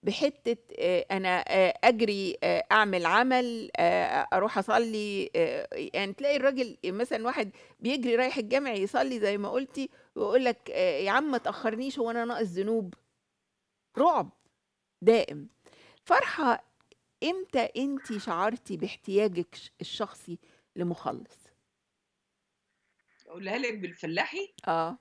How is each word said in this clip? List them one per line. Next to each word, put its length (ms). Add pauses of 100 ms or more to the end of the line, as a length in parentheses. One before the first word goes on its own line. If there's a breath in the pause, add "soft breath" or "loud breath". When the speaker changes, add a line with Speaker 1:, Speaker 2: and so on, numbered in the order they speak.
Speaker 1:
بحتة، 540 (220)
آه، 320
أنا، 360
آه، 260 (100)
أجري، 600
آه، 280
أعمل 340
عمل، 720
آه، 560
أروح 240
أصلي، 760
آه، 380
يعني 400
تلاقي 240
الراجل 480
مثلًا 400
واحد 260 (280 loud breath)
بيجري 360
رايح 220
الجامع 360
يصلي 460
زي 180
ما 120
قلتي 400 (260 soft breath)
ويقول 300
لك: 260
"آه، 280
يا 120
عم 200
ما 60
تأخرنيش، 600
هو 120
أنا 140
ناقص 220
ذنوب؟" 460 (1040)
رعب 320 (720)
دائم. 480 (560 soft breath)
فرحة، 580 (600)
إمتى 540
أنتِ 400
شعرتي 600
باحتياجك 800
ش-، 160 (100)
الشخصي 580 (360 soft breath)
لمخلص؟ 720 (1800)
Speaker 2:
أقولها 300
لك 200
بالفلاحي؟ 760 (140)
Speaker 1:
آه. 340